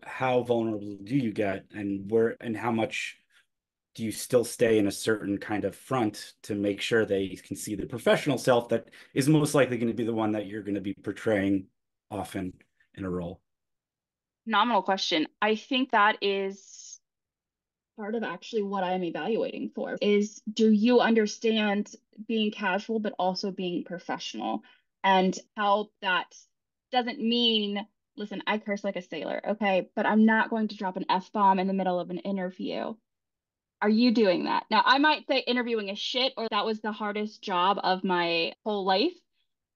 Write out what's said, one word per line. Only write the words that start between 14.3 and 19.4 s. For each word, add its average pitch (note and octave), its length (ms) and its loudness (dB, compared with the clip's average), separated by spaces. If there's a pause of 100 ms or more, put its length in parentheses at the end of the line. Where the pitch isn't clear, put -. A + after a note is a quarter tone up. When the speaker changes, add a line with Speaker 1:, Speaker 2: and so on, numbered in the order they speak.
Speaker 2:
Phenomenal A#3+ 380 2
question. F#3 440 0 (140)
I G#3+ 140 4
think B3+ 380 -2
that G#3+ 280 6
is G3 800 -6 (1000)
part A3 200 -6
of G#3+ 80 -2
actually G3+ 380 -4
what G3 200 -2
I'm F#3 220 0
evaluating E3+ 720 -4